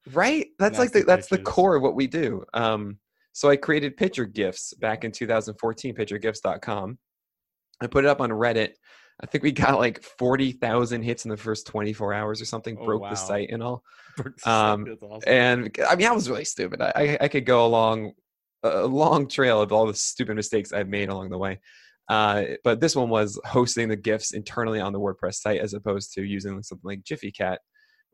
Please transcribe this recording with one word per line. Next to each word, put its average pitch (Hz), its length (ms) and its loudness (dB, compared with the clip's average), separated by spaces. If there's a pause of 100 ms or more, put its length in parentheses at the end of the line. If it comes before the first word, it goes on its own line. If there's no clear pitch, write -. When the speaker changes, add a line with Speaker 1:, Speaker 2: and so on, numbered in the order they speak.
(120)
Speaker 1:
Right? 240 360 0 (100)
That's 208 200 2
like 247 140 2
Speaker 2:
nasty 208 80 6
Speaker 1:
the, - 40 4
that's 185 240 6
the 190 100 2
Speaker 2:
pitches. 190 60 -10
Speaker 1:
core 180 320 4
of 131 60 2
what 123 120 2
we 131 120 0
do. 127 380 -2 (100)
Um, 107 440 -2 (340)
so - 180 2
I 143 60 8
created 143 400 -2
pitcher 185 300 0
gifs 98 480 -4
back 110 300 -4
in 110 80 -6
two 117 140 -8
thousand 110 340 -2
fourteen, 113 340 -4
pitcher 104 240 -6
gifs 107 220 -4
dot 95 220 -2
com. 104 360 -6 (840)
I 120 80 -4
put 139 160 4
it 143 40 6
up 139 120 4
on 120 100 0
Reddit. 110 440 0 (460)
I - 60 -12
think 139 180 -2
we 147 80 2
got, 135 260 4
like, 117 240 0
forty 131 500 0
thousand 120 500 -2
hits 117 220 -6
in 113 60 -8
the 107 60 -6
first 110 300 -6
twenty-four 104 480 -4
hours 107 260 -6
or 113 60 -12
something, 113 320 -8
Speaker 2:
Oh, 117 60 -14
Speaker 1:
broke 101 240 -2
the - 0 -
Speaker 2:
wow. 98 180 -8
Speaker 1:
site 101 240 -2
and 113 120 -6
all. 123 200 -6 (180)
Speaker 2:
<laughs> - 160 -20
Broke 135 200 -10
the - 60 -20
site. 110 300 4
Speaker 1:
Um, 104 120 -2
Speaker 2:
That's 113 180 -12
awesome. 107 260 -8
Speaker 1:
and, 123 480 4 (120)
I 175 80 6
mean, 196 100 4
I 240 60 4
was 220 160 -2
really 135 160 -4
stupid. - 360 -6
I, 90 160 0
I, 147 260 2
I 147 60 6
could 139 180 -2
go 120 200 6
along, 113 460 2 (520)
a 95 220 2
long 143 420 4
trail 120 320 4
of 104 120 0
all 110 140 6
the 104 80 -2
stupid 110 420 -4
mistakes 104 360 -2
I've 98 160 -2
made 101 200 -2
along 95 220 -6
the 92 80 -6
way. 95 220 -6 (480)
Uh, 104 360 2 (200)
but 117 160 2
this 156 160 2
one 123 120 2
was 107 360 0
hosting 120 440 0
the 107 80 -2
gifs 110 360 -2
internally 110 480 -4
on 98 120 -2
the 98 80 -6
WordPress 95 360 -4
site 104 240 0
as 101 140 -4
opposed 101 400 -4
to 98 80 -6
using 98 400 -6
something 90 260 -16
like 98 160 -10
Jiffy 120 280 -10
Cat, 92 280 -4 (540)